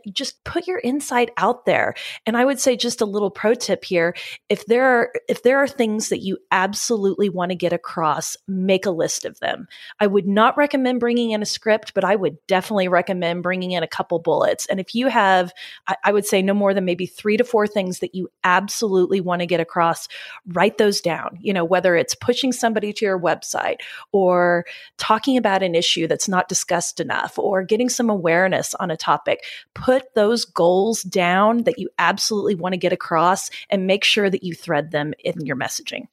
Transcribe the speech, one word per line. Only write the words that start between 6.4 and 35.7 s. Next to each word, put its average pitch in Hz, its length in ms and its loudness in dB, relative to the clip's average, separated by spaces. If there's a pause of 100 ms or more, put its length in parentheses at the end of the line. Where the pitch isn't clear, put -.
absolutely 196 760 0
want 180 220 -2
to 185 60 -4
get 170 180 -2
across, 160 640 -2 (100)
make 190 380 0
a 202 60 0
list 160 340 -2
of - 160 -12
them. - 260 -6 (320)
I 208 80 4
would 196 180 2
not 208 300 4
recommend 262 460 0
bringing 240 300 0
in 214 100 -2
a 208 40 -4
script, - 480 -2
but 190 120 0
I 190 100 2
would 165 220 -2 (100)
definitely 185 460 0
recommend 175 480 0
bringing 180 300 -4
in 180 100 -2
a 160 60 -2
couple - 320 -4
bullets. 147 480 2
And 196 120 -2
if - 140 -8
you 247 140 0
have, 190 440 2 (360)
I, - 80 -2 (100)
I 202 60 4
would 202 160 2
say 190 160 2
no 196 100 2
more 202 220 2
than 190 100 0
maybe 180 220 -2
three 214 300 -2
to 240 60 4
four 220 220 0
things 190 340 -4
that 180 140 -6
you 185 160 -8 (140)
absolutely 190 760 2
want 175 200 -2
to 175 80 -4
get 170 120 0
across, 165 480 0 (380)
write 185 320 0
those 208 240 2
down. 165 400 -6
You 202 120 -2
know, 175 120 0
whether 180 300 2
it's 160 180 0
pushing 247 380 0
somebody 214 420 -2
to 220 120 -4
your 190 140 0
website - 580 -2 (340)
or 175 540 4 (340)
talking 240 380 2
about 196 260 2
an 180 100 0
issue 165 320 2
that's 165 240 0
not 185 180 2
discussed - 520 -2
enough - 400 -4
or 190 240 0
getting 214 260 0
some 240 220 0
awareness 175 640 0
on 180 160 -4
a 160 60 -6
topic, - 460 -2 (300)
put 262 400 0
those 226 320 2
goals 196 560 2
down 196 600 2
that 170 160 0
you - 180 -8
absolutely 196 560 0
want 180 200 -4
to 185 40 0
get 180 160 0
across 175 560 2 (220)
and 190 160 0
make 196 160 2
sure 202 260 2
that 185 140 -2
you 175 100 -6
thread 156 380 -2
them 147 220 -2 (100)
in 170 100 -4 (120)
your 135 100 -4
messaging. - 580 -8